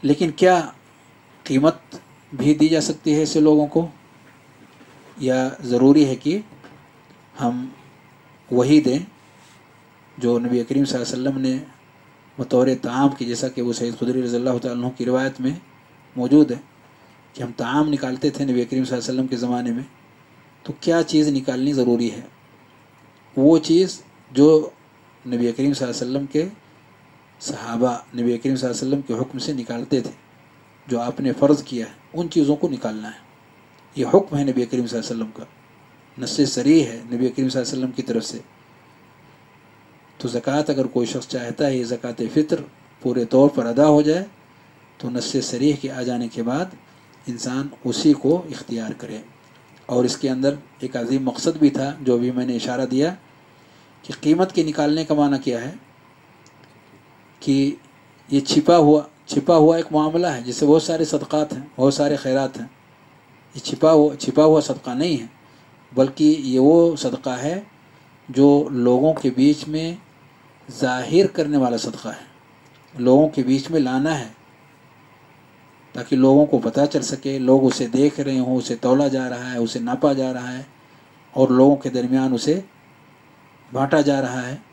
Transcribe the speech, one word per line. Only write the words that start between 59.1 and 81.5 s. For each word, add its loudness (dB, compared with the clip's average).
छिपा 2
हुआ 6
एक -6
मामला 0
है, -8
जिससे -2
बहुत 6
सारे -2
सदक़ात -4
हैं, -14
बहुत 2
सारे 0
खैरात -4
हैं। -12
ये -16
छिपा 0
हुआ, 6
छिपा 0
हुआ 6
सदका -8
नहीं -2
है, -10
बल्कि 0
ये 2
वो 6
सदका -6
है -6
जो 4
लोगों 2
के -2
बीच 2
में -6
जाहिर 0
करने -2
वाला 2
सदका -8
है, -18
लोगों 4
के -4
बीच -2
में 0
लाना 0
है -6
ताकि -4
लोगों 6
को 0
पता 0
चल -2
सके, -6
लोग 4
उसे 0
देख 2
रहे -2
हों, 0
उसे -4
तौला 2
जा -2
रहा -10
है, -6
उसे -4
नापा 0
जा -2
रहा -8
है -10
और 4